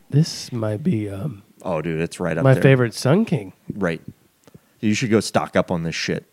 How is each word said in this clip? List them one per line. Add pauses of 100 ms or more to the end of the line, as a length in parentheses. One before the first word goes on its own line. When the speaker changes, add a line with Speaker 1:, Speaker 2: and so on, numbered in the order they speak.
Speaker 1:
This
might
be,
um, (220)
Speaker 2:
Oh,
dude,
it's
right
up
Speaker 1:
my
Speaker 2:
there.
Speaker 1:
favorite
Sun
King. (200)
Speaker 2:
Right. (800)
You
should
go
stock
up
on
this
shit.